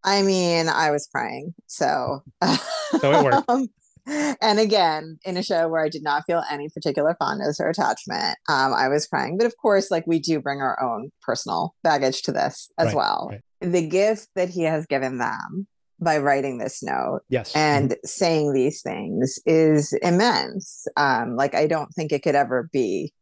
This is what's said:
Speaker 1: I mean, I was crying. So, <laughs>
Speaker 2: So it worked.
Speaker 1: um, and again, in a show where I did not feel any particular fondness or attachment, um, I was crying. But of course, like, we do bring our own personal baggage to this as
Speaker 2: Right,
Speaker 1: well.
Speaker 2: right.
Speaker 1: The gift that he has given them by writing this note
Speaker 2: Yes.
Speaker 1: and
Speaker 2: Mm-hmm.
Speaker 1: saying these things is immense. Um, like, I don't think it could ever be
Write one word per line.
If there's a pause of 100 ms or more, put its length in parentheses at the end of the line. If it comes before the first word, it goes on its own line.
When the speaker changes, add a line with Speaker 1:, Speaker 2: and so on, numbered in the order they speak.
Speaker 1:
I
mean,
I
was
crying. (140)
So,
<laughs> (540)
Speaker 2:
So
it
worked.
Speaker 1:
um, (360)
and
again,
in
a
show
where
I
did
not
feel
any
particular
fondness
or
attachment, (120)
um,
I
was
crying.
But
of
course,
like,
we
do
bring
our
own (100)
personal
baggage
to
this (100)
as
Speaker 2:
Right,
Speaker 1:
well.
Speaker 2:
right. (200)
Speaker 1:
The
gift
that
he
has
given
them (320)
by
writing
this
note
Speaker 2:
Yes.
Speaker 1:
and
Speaker 2:
Mm-hmm.
Speaker 1:
saying
these
things
is (100)
immense. (120)
Um,
like,
I
don't
think
it
could
ever
be